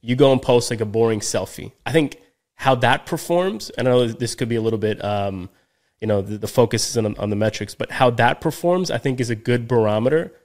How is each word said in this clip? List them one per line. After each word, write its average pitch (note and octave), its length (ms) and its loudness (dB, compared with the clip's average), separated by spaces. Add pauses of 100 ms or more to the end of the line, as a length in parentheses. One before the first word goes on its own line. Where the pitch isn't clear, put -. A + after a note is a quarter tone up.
you B2 120 0
go C#3 160 8
and B2+ 80 2
post, A#2+ 280 2
like, A2+ 120 -4
a G#2+ 40 -2
boring A2 360 0
selfie. - 500 -6 (140)
I A#2+ 80 -4
think D3 260 2 (360)
how C3+ 200 2
that B2 300 2
performs, F3+ 640 -2
and A#2+ 160 -2
I B2+ 40 4
know B2 160 4
this A2+ 280 -6
could A#2+ 140 -4
be A#2 80 0
a A2+ 40 0
little A2+ 160 0
bit, G#2 260 -2
um, G2+ 460 -4 (500)
you A2 80 -6
know, G#2 140 2
the, G#2 160 -6
the G#2 100 -8
focus A#2 420 0
is - 80 -4
on, G#2+ 200 -2
on G#2 120 -4
the G#2 80 -2
metrics, G#2+ 360 -2
but - 160 -8
how B2+ 200 2
that A#2 320 0
performs, F3 500 -2
I - 60 -4
think, C3 240 -2
is A#2 80 -2
a A#2+ 60 -2
good A#2+ 300 -2
barometer A#2 680 2 (120)